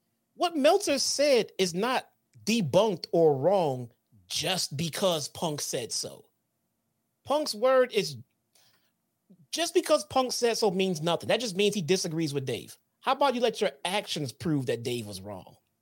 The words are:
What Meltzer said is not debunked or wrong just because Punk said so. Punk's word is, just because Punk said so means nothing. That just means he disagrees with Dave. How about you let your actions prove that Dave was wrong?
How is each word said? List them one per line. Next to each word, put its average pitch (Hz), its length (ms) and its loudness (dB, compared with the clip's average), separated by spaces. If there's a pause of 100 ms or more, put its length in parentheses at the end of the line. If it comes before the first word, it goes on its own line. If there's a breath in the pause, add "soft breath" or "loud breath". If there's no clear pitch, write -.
(360)
What 339 220 -2
Meltzer 302 420 4
said 269 580 2
is 180 160 0
not 226 320 -2 (380)
debunked 202 680 2
or 165 200 6
wrong 139 580 0 (360)
just 160 480 -4
because 165 540 -2
Punk 151 320 -4
said 123 320 -6
so. - 320 -8 (1000)
Punk's 285 300 -2
word 254 380 4
is, 156 240 0 (1400 soft breath)
just 330 200 -2
because 302 300 2
Punk 262 300 0
said 233 240 0
so 214 120 2
means 185 320 0
nothing. 160 280 -2
That 208 100 2
just 226 160 -6
means 202 200 2
he 208 60 -2
disagrees 160 520 0
with 135 120 -4
Dave. 107 300 -8 (240)
How 247 140 0
about 269 220 2
you 247 40 -4
let 233 220 0
your 208 100 0 (140)
actions 180 480 -4
prove 147 320 -2
that 120 180 -4
Dave 120 240 -6
was 95 140 -12
wrong? 98 340 -16 (260)